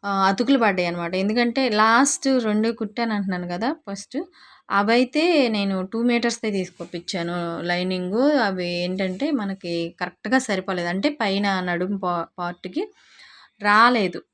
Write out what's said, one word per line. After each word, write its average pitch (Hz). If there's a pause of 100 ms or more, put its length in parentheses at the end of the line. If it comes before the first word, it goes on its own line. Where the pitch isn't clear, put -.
ఆ, 202 (180)
అతుకులు 233
పడ్డాయి 185
అనమాట. 170
ఎందుకంటే 233
లాస్ట్ 226 (160)
రెండు 214
కుట్టాను 226
అంటున్నాను 185
కదా 185 (160)
ఫస్ట్, 196 (520)
అవైతే 240 (240)
నేను 202 (160)
టూ 226
మీటర్స్‌దే 240
తీసుకొప్పించాను 175 (260)
లైనింగ్. 180 (260)
అవి 185 (160)
ఏంటంటే 185
మనకి 196 (260)
కరెక్ట్గా 208
సరిపోలేదు, 185
అంటే 190
పైన 202 (120)
నడుము 180
పా-, 180 (100)
పార్ట్కి 185 (760)
రాలేదు 208 (120)